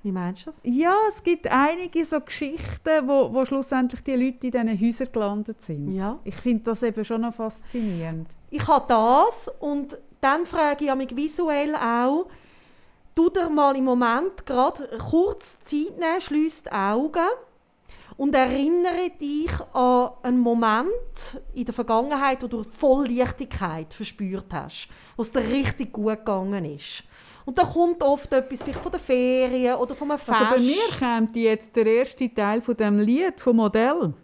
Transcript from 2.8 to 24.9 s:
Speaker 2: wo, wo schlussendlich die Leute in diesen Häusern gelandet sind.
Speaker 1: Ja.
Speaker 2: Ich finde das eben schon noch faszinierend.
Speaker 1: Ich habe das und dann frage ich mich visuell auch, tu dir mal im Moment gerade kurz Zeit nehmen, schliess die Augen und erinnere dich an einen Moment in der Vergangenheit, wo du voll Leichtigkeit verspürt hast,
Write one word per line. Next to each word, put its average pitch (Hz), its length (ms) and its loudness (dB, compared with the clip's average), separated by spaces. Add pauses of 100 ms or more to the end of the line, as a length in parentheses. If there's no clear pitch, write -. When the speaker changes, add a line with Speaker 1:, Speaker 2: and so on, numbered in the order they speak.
Speaker 2:
wo, 269 260 4
wo 262 100 2
schlussendlich 262 600 -2
die 277 120 -4
Leute 254 320 -2
in 240 40 -2
diesen 226 360 0
Häusern 240 240 -2
gelandet 214 520 -4
sind. 151 320 -8
Speaker 1:
Ja. 208 280 -4
Speaker 2:
Ich - 120 -10
finde 233 280 0
das 226 200 -2
eben 220 200 -2
schon 226 180 -4
noch 233 120 -4
faszinierend. 180 960 -6 (240)
Speaker 1:
Ich - 160 -4
habe 294 200 4
das 247 600 4 (100)
und 285 380 -6 (240)
dann 294 240 2
frage 294 400 0
ich 269 100 0
mich 254 200 -6
visuell 302 600 -2
auch, 247 520 0 (880)
tu 330 160 4
dir 349 180 0
mal 285 260 4
im 262 100 0
Moment 254 600 0
gerade 269 420 0 (220)
kurz 370 540 0
Zeit 302 340 -4
nehmen, 339 240 0
schliess 302 400 -2
die - 100 -12
Augen 247 540 0 (880)
und 277 200 0
erinnere 339 760 2 (100)
dich 302 300 -4 (240)
an 247 360 4 (120)
einen 247 160 2
Moment 233 480 2 (680)
in 247 100 -6
der 233 80 -6
Vergangenheit, 262 680 0
wo 247 40 -8
du 220 160 -6
voll 277 440 2
Leichtigkeit 202 840 -4
verspürt 190 600 -8
hast, - 340 -10 (300)